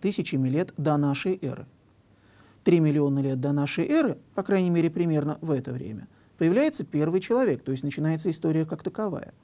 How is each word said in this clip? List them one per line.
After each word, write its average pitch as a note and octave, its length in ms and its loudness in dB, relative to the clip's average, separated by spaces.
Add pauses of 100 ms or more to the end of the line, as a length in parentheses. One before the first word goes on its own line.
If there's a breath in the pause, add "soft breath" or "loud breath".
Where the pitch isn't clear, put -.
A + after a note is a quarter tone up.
тысячами D3 480 -2
лет D#3+ 280 -2
до D3 200 0
нашей C#3+ 440 0
эры. - 260 -8 (960 soft breath)
Три E3+ 160 6
миллиона C#3+ 400 2
лет C3+ 200 -2
до C#3+ 140 0
нашей C#3+ 340 -2
эры, C#4+ 300 2 (160)
по G3+ 100 -4
крайней F#3+ 280 2
мере, E3+ 180 4
примерно D#3 520 0
в D#3+ 100 -2
это C3 200 -2
время – A#2 360 -10 (300 soft breath)
появляется A3 460 2
первый D#3 380 0
человек, A#3 420 0
то C3 80 -4
есть C3 120 -4
начинается D#3 460 -2
история D#3+ 360 0
как D#3+ 180 -8
таковая. F#3+ 500 -6 (100)